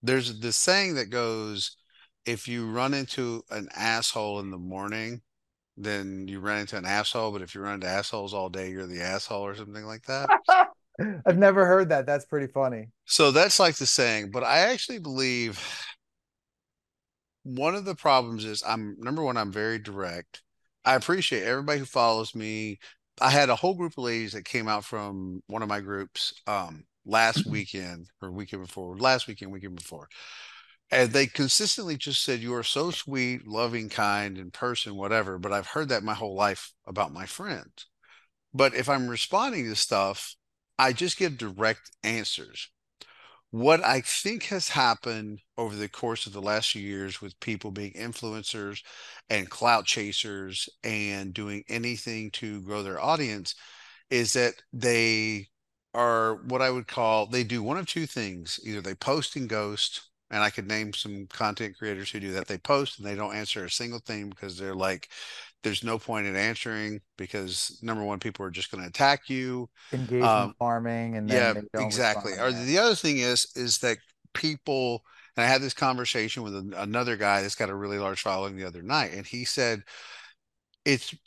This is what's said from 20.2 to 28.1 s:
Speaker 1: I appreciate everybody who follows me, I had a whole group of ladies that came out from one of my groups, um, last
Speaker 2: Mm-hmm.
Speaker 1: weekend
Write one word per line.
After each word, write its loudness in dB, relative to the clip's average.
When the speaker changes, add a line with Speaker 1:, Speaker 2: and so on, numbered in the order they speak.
Speaker 1:
I 8
appreciate 0
everybody 0
who -4
follows 2
me, -6
I 6
had 8
a 6
whole 2
group -4
of -8
ladies -2
that -10
came -2
out 0
from -8
one -6
of -4
my -2
groups, -6
um, -4
last 6
Speaker 2:
Mm-hmm. -4
Speaker 1:
weekend -6